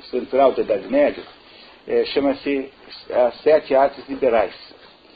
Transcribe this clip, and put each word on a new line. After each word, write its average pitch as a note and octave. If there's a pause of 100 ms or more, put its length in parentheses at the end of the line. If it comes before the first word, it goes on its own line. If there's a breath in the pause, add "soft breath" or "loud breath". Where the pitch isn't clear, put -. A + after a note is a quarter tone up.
central B2+
da A#2
Idade G#2
Média, A#2 (640 loud breath)
é, A#2+
chama-se C#3 (380)
as A#2+
sete D3
artes C3+
liberais. A#2+ (640 loud breath)